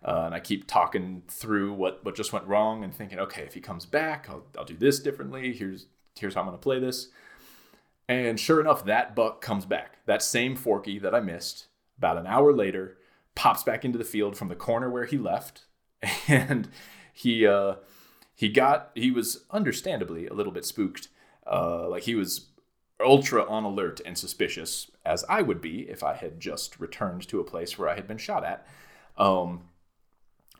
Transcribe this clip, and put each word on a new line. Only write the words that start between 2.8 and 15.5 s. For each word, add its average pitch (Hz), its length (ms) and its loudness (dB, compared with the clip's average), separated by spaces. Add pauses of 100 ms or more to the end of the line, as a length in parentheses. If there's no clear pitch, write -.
and 92 100 -10
thinking, 98 240 -12
"Okay, 95 240 -6
if 69 120 -14
he - 60 -14
comes 85 240 -12
back, 151 460 -2
I'll, 71 140 -12 (140)
I'll - 60 -8
do 82 120 -14
this 135 240 4
differently. 131 540 -6
Here's, 95 320 -10 (280)
here's 98 200 -6
how 92 80 -2
I'm 95 40 -2
gonna 90 120 -10
play 131 200 0
this." 127 300 -4 (1000)
And 120 320 0
sure 160 220 6
enough, 147 240 4
that 110 320 0
buck 113 240 0
comes 101 240 -4
back. 95 400 -6
That 104 160 2
same 123 360 0
Forky 101 420 0
that 95 160 -2
I 120 60 4
missed, - 480 -8 (280)
about 85 220 2
an 87 80 -8
hour 139 260 8
later, 95 460 0 (360)
pops - 280 2
back 117 200 0
into 123 140 -2
the 113 80 -2
field 101 320 -2
from 98 120 -6
the 87 60 -6
corner 120 360 -2
where 123 160 -4
he 143 100 -2
left. 90 480 -4 (380)